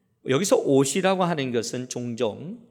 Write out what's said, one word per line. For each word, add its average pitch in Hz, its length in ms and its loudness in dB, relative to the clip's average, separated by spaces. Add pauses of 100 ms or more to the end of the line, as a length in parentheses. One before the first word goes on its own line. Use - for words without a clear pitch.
(280)
여기서 185 300 2
옷이라고 185 680 2
하는 147 280 -2
것은 123 360 -4
종종 120 720 -6 (100)